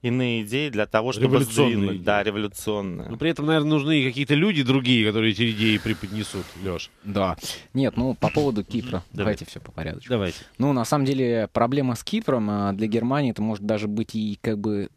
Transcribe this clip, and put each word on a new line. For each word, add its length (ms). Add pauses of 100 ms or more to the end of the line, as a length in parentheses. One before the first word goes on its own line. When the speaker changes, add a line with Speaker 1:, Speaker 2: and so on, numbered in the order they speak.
Speaker 1:
иные 420
идеи 260
для 160
того, 280
чтобы 240
Speaker 2:
Революционные 400
Speaker 1:
сдвинуть. 180
Speaker 2:
идеи. 100
Speaker 1:
Да, 180
революционные. 880
Speaker 2:
Но 80
при 140
этом, 160
наверное, 240
нужны 300
и 60
какие-то 280
люди 260
другие, 460
которые 240
эти 200
идеи 280
преподнесут, 680 (180)
Леш. 280 (120)
Speaker 3:
Да. 340 (360)
Нет, 240
ну, 160
по 160
поводу 340
Кипра. 340
Speaker 2:
Мгм. 60 (100)
Давай. 100 (100)
Speaker 3:
Давайте 120
все 160
по 100
порядку. 360
Speaker 2:
Давайте. 300 (220)
Speaker 3:
Ну, 140
на 120
самом 200
деле, 460
проблема 440
с 80
Кипром, 480
а, 220
для 140
Германии 440
это 100
может 240
даже 220
быть 280
и 260
как 180
бы 380